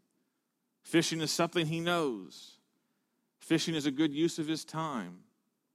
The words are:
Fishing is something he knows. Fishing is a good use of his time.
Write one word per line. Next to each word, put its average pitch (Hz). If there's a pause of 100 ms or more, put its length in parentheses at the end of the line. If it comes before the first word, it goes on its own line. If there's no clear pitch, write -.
(840)
Fishing 165
is 151
something -
he 165
knows. 156 (840)
Fishing 165
is 143
a 147
good 147
use 160
of 151
his 156
time. 120 (560)